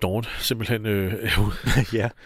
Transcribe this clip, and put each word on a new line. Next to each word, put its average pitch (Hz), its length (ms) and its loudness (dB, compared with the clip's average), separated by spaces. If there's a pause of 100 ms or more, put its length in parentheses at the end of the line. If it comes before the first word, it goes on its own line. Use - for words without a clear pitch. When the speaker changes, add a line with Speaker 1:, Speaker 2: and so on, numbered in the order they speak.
Speaker 1:
Dawn 101 220 0 (160)
simpelthen, 110 460 -2
øh, 98 260 0 (460)
<laughs> - 340 2
Speaker 2:
Ja. 113 160 2 (180)